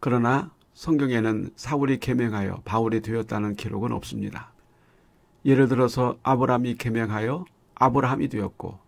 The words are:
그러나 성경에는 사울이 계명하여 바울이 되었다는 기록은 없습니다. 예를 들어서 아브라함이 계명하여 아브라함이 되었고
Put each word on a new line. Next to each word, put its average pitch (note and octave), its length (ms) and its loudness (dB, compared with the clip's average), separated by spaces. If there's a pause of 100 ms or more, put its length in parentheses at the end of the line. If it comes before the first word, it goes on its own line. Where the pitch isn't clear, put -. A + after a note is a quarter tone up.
그러나 B2 520 0 (220)
성경에는 A2+ 800 0
사울이 C#3 420 -2
계명하여 A2 680 -2
바울이 A2+ 340 0
되었다는 G#2+ 540 -4
기록은 A2 380 -6
없습니다. - 600 -8 (960)
예를 C3+ 200 6
들어서 B2 580 2
아브라함이 B2 500 2
계명하여 A2+ 720 -4 (300)
아브라함이 C3 520 2
되었고 G2 600 -6